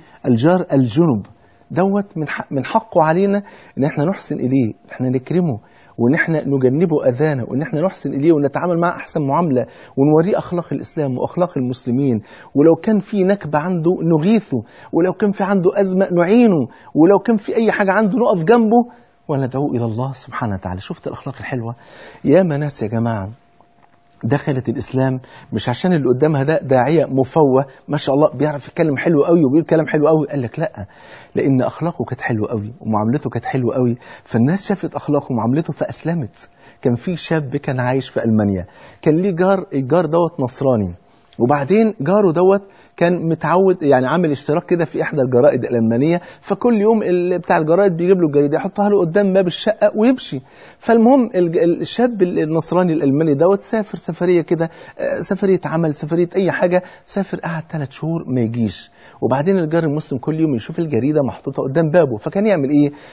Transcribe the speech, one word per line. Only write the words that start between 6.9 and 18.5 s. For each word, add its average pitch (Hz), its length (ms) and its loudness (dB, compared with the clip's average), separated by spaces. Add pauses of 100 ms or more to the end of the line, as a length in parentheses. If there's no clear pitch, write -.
اذانا، 131 400 -2
وان 135 140 -4
احنا 156 180 -4
نحسن 165 320 -4
اليه 147 200 2
ونتعامل 151 480 0
معه 175 100 0
احسن - 360 -8
معامله، 135 400 0 (300)
ونوريه 156 420 4
اخلاق - 340 -6
الاسلام 131 460 -6
واخلاق - 400 -4
المسلمين، 127 600 -2 (340)
ولو 156 280 6
كان 214 180 2
في 190 240 -2
نكبه 180 340 -2
عنده 165 320 0 (280)
نغيثه، 165 440 0 (300)
ولو 175 200 2
كان 208 180 -2
في 196 140 -4
عنده 185 260 2 (100)
ازمه 190 320 2
نعينه، 175 540 4 (280)
ولو 190 320 6
كان 226 100 2
في - 200 -4
اي 220 160 2
حاجه 196 200 0
عنده 208 260 0
نقف 214 260 0
جنبه 233 600 2 (240)